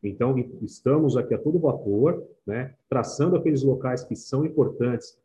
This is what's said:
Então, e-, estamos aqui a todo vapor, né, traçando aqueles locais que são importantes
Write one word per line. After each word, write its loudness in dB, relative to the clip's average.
Então, 0
e-, -2
estamos 2
aqui 0
a -4
todo 0
vapor, 2
né, -6
traçando 0
aqueles 0
locais 0
que -8
são -4
importantes -2